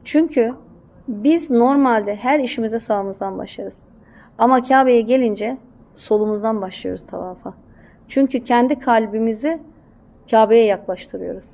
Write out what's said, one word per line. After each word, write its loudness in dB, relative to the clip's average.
Çünkü 0
biz 0
normalde 2
her 0
işimize -4
sağımızdan -6
başlarız. -12
Ama 4
Kabe'ye 4
gelince 0
solumuzdan -2
başlıyoruz -10
tavafa. -12
Çünkü 0
kendi 2
kalbimizi -2
Kabe'ye 6
yaklaştırıyoruz. -6